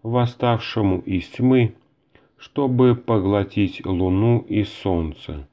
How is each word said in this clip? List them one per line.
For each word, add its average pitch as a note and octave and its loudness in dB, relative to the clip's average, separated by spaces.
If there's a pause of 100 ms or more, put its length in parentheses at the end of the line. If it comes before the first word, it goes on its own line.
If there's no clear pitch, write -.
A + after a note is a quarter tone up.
восставшему A#2 0
из F2+ -4
тьмы, B2 2 (640)
чтобы B2+ 2
поглотить G2+ -2
луну F#2+ 0
и G#2 -2
солнце. D#2 -6